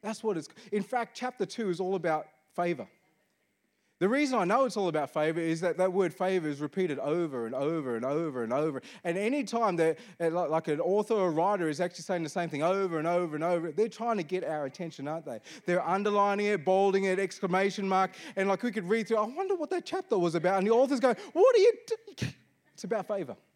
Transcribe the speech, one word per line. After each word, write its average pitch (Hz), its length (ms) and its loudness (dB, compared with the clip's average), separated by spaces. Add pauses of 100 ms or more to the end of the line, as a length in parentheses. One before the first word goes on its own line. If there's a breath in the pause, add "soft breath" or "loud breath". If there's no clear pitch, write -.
That's 214 200 -6
what 208 140 -2
it's, 151 120 -6 (220 loud breath)
in 202 120 0
fact, - 340 -4
chapter 247 300 -6
two 214 240 -4
is 175 100 -2
all 190 160 -2
about 160 300 0 (280)
favor. 170 320 -2 (1120)
The 185 80 2
reason 262 300 2
I 190 60 2
know 233 200 4
it's 226 140 -2
all 190 100 0
about 151 220 0
favor 160 300 0
is 160 200 0
that 170 160 0
that 185 160 2
word 185 220 0
favor 185 340 0
is 143 140 -4
repeated 151 360 -2
over 147 460 -2
and 113 100 -6
over 139 420 -2
and 113 80 -4
over 143 380 -2
and 113 80 -4
over. 143 300 0 (240 loud breath)
And 175 140 -2
any 247 260 0
time 214 320 0
that, 160 220 2 (200 loud breath)
uh, 170 100 0
li-, 170 200 0
like, 165 200 -2
an 151 120 0
author 202 320 0
or 190 180 2
writer 170 380 2
is 151 140 -2
actually 175 220 -6
saying 175 180 -2
the 151 80 -6
same 175 180 -4
thing 143 140 -4
over 180 360 0
and 156 80 -2
over 175 280 0
and 156 100 -4
over, 170 260 0
they're 208 200 0
trying 226 260 -2
to 185 60 -2
get 180 200 -4
our 151 220 -4
attention, 139 420 -8
aren't 151 200 -8
they? 117 140 -10 (260 loud breath)
They're 180 200 2
underlining 202 600 2
it, 202 180 0
bolding 196 400 4
it, 190 140 2
exclamation 190 680 0
mark. 190 260 2 (240 loud breath)
And, 196 120 2
like, 190 140 2
we 247 100 -2
could 180 160 -4
read 220 180 0
through, 226 120 2
"I 208 80 2
wonder 370 280 -2
what 320 140 -4
that 359 160 -4
chapter 330 340 -2
was 170 160 2
about." 175 220 2
And 190 100 2
the 220 60 4
author's 247 280 4
going, 247 160 4 (180 loud breath)
"What 466 200 8
are 453 40 8
you 427 140 8 (140)
do-?" - 400 -8 (460)
It's - 120 -16
about 196 220 -4
favor. 165 300 -6 (200)